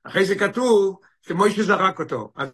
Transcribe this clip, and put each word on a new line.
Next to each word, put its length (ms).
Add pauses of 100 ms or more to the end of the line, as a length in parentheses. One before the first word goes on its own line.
אחרי 200
זה 100
כתוב 680 (220)
שמשה 400
זרק 380
אותו. 360
אז 180